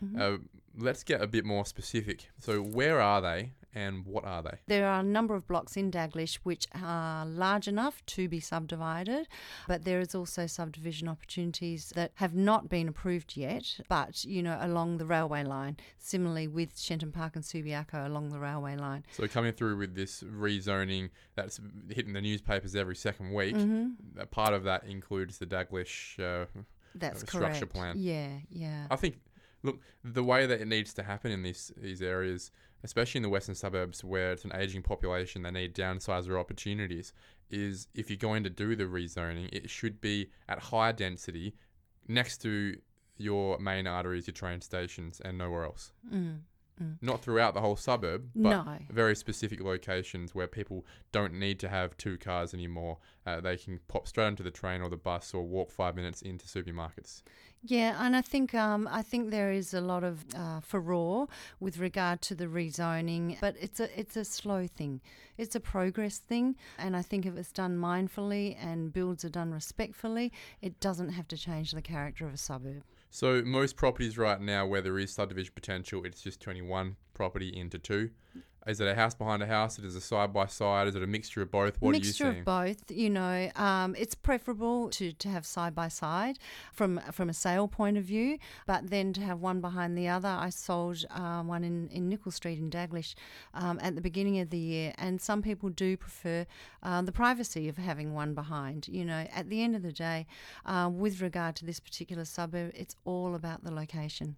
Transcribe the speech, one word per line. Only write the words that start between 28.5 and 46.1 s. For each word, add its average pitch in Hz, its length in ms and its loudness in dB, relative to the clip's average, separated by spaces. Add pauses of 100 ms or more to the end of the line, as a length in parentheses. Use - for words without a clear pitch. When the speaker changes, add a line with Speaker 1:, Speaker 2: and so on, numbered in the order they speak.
Speaker 2:
I 131 60 2
think, 156 220 0 (460)
look, 131 160 -2 (240)
the 123 200 0
way 127 220 8
that 123 160 4
it 110 60 -4
needs 110 260 2
to - 100 -4
happen 104 280 -2
in 95 120 0
this, - 340 -6
these 95 240 -8
areas, 92 500 -2 (320)
especially 120 360 0
in 117 40 0
the 104 60 2
western 98 260 0
suburbs 90 480 -2
where 92 300 0
it's 90 120 -8
an 95 80 -8
ageing 95 300 -2
population, 92 600 -2
they 90 80 -4
need 90 240 -4
downsizer 92 640 0
opportunities, 95 760 -4 (360)
is 101 460 -2
if 107 140 -4
you're 101 80 -2
going 107 260 2
to 98 60 -2
do 104 260 0
the 104 100 2
rezoning, 87 640 -2
it - 180 -6
should 104 320 -4
be 101 280 0 (180)
at - 120 -2
higher 113 340 4
density 92 600 -4 (520)
next 120 340 0
to 104 360 0 (400)
your 101 420 2
main 95 280 0
arteries, 90 400 -2
your - 60 -6
train 87 280 -4
stations, 87 640 -6
and 92 140 -6
nowhere 87 260 -2
else. - 300 -10 (200)